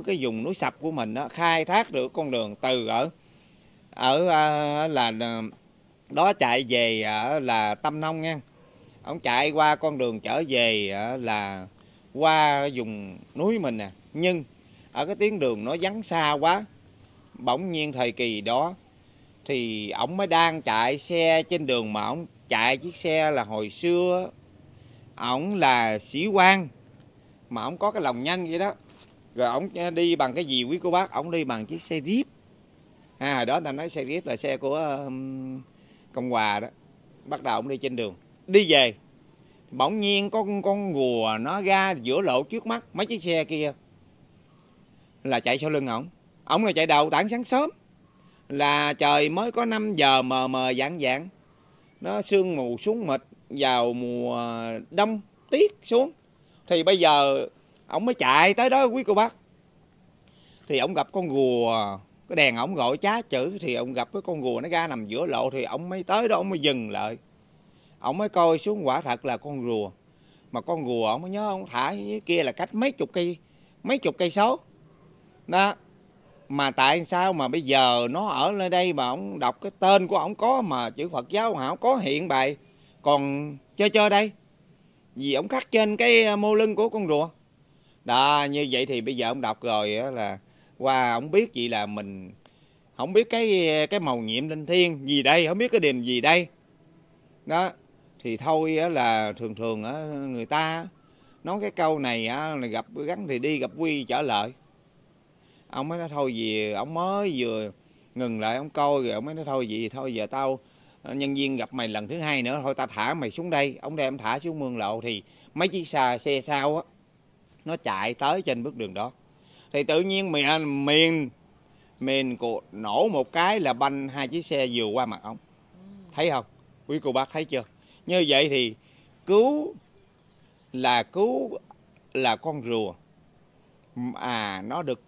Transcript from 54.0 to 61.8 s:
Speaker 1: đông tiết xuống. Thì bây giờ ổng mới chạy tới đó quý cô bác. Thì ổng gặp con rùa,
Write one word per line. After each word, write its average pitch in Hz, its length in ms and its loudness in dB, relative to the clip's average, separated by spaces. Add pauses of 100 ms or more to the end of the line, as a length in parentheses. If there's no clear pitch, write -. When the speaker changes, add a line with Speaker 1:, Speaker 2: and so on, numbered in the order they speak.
Speaker 1:
đông 208 300 0 (280)
tiết 359 340 4
xuống. 262 280 2 (560)
Thì 170 160 2
bây 185 160 6
giờ 143 480 6 (400)
ổng 180 180 -2
mới 247 100 0
chạy 156 380 6
tới 240 160 2
đó 262 160 6
quý 247 180 0
cô 214 100 2
bác. 208 220 4 (1300)
Thì 147 100 0
ổng 139 160 0
gặp 151 180 0
con 180 180 -2
rùa, 117 680 2 (320)